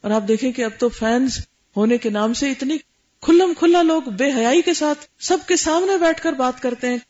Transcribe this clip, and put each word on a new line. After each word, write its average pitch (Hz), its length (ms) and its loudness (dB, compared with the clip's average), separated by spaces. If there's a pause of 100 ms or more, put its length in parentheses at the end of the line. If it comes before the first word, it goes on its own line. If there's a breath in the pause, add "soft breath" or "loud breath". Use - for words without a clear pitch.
اور 208 100 -6
آپ 214 180 0
دیکھیں 220 240 0
کہ 240 120 -4
اب 220 140 -4
تو 240 100 0
فینز 233 500 -2 (380)
ہونے 220 220 2
کے 233 120 -4
نام 214 240 -2
سے 277 160 -2
اتنی 269 260 -4 (440)
کھلم 349 380 4
کھلا 339 240 4
لوگ 320 200 2
بے 262 300 -2
حیائی 254 300 2
کے 330 120 2
ساتھ 302 320 -4 (120)
سب 359 200 0 (100)
کے 359 80 2
سامنے 370 400 0
بیٹھ 330 260 0
کر 330 100 -2
بات 254 300 -4
کرتے 247 260 -4
ہیں 247 100 -2 (120)